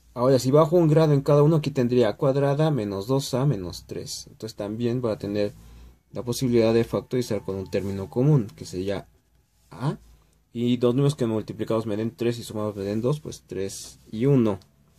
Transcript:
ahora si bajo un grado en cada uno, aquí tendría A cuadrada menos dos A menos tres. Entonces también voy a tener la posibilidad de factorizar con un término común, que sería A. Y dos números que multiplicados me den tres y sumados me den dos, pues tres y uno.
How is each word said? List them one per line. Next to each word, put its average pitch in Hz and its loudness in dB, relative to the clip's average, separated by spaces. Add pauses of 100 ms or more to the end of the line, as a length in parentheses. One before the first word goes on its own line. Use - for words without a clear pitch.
(140)
ahora 123 4
si 127 -2
bajo 151 4
un 170 4
grado 151 4
en 139 4
cada 147 4
uno, 160 4
aquí 151 0
tendría 123 2
A 104 -4
cuadrada 143 0
menos 101 -4
dos 135 -2
A 131 2
menos 95 -4
tres. - -10
Entonces - -14
también 117 -4
voy 117 -2
a 98 -6
tener 101 -2 (560)
la - -10
posibilidad 120 2
de 117 6
factorizar 113 -4
con 95 -6
un 95 -8
término 98 -4
común, 131 4
que - -14
sería 95 -6 (640)
A. 131 -6 (540)
Y 120 0
dos 120 4
números 143 2
que 120 -2
multiplicados 110 -2
me 107 -4
den 113 -4
tres 117 -2
y 107 -12
sumados 107 -6
me 98 -6
den 104 -4
dos, 147 0
pues - -14
tres - -10 (120)
y 110 -4
uno. 117 4 (400)